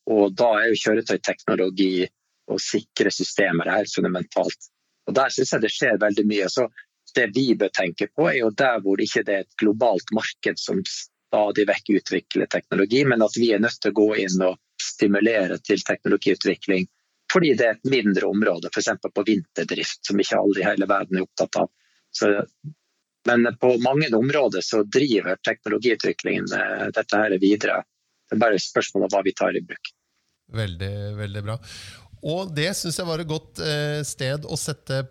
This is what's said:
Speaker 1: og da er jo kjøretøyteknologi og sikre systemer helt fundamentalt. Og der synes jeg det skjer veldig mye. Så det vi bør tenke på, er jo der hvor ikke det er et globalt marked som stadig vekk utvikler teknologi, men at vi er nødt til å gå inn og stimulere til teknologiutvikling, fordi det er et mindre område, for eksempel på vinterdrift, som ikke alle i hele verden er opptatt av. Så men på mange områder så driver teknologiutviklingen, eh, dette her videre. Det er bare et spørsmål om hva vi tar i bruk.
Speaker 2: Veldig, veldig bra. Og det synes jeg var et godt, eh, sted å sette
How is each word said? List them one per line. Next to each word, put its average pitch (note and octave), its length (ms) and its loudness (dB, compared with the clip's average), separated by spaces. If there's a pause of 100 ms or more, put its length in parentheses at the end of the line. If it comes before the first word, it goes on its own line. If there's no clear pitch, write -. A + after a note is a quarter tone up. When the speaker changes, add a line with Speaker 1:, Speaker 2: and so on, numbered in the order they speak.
Speaker 1:
og G2+ 300 2
da A#2+ 80 4 (160)
er A2+ 80 2
jo G#2 140 0
kjøretøyteknologi F#2+ 1200 0 (420)
og G#2 140 -2
sikre - 500 -2
systemer F2 640 -2
helt G#2 180 0
fundamentalt. F2+ 800 -2 (400)
Og A2 80 0
der C3 160 0
synes C3 180 -2
jeg A#2+ 140 0
det G2+ 80 -2
skjer A#2 260 0
veldig G#2 300 2
mye. G2+ 180 0
Så B2+ 160 0 (540)
det A#2+ 160 2
vi C3 240 2
bør G2 160 0
tenke F#2+ 340 -4
på, E3 220 0
er D3 80 -2
jo A2 180 0
der B2+ 300 2
hvor G2 160 2
ikke G#2+ 240 -2
det G#2 80 0
er F#2+ 100 -2
et - 160 -16
globalt A2 560 2
marked - 460 -4
som - 240 -4
stadig - 840 -2
vekk G2+ 300 0
utvikler - 560 -2
teknologi, G2+ 500 0
men A#2 220 4
at - 100 -2
vi A#2 160 2
er G2+ 140 2
nødt - 160 -4
til G#2 100 0
å G#2 60 0
gå G#2+ 100 6 (140)
inn F#2 240 0
og F#2 100 0 (240)
stimulere G2+ 840 2
til F#2+ 180 2
teknologiutvikling, F#2+ 1040 0 (440)
fordi E3+ 260 4
det A#2+ 100 4
er A2 80 0
et C3+ 160 -2
mindre G2+ 380 2
område, F#2 420 0
for G#2+ 80 -2
eksempel G2 320 -4
på G2+ 160 0
vinterdrift, - 800 -4
som G2+ 140 0
ikke G#2 180 0
alle G2 220 2
i F#2 80 0
hele G2 180 -2
verden F#2 300 0
er F#2 80 0
opptatt - 340 -2
av. E2+ 100 0 (440)
Så G#2 180 2 (960)
men A#2+ 200 4 (140)
på B2+ 120 4 (100)
mange C#3 320 2
områder A#2+ 480 2
så A2 200 0
driver G#2 600 2
teknologiutviklingen, G#2 1080 -2
eh, G2+ 420 -4
dette G#2+ 220 -2
her G#2 220 2
videre. G2 440 2 (480)
Det A2 60 -2
er G#2+ 60 2
bare G#2+ 160 4
et - 60 -4
spørsmål G2 420 -2
om F#2+ 80 -2
hva G2 100 2
vi F#2+ 100 0
tar F#2 220 0
i F#2 60 -4
bruk. - 300 -16 (560)
Speaker 2:
Veldig, G2 440 -6 (240)
veldig G#2 260 -8
bra. G#2+ 140 -8 (680)
Og F3+ 300 -4
det D3+ 180 0
synes - 240 -6
jeg F#3 80 -4
var D#3+ 140 -4
et E3 80 -8
godt, D#3 320 -8
eh, D3 420 -2
sted C#3+ 440 -6
å E3 120 -6
sette C3+ 520 -6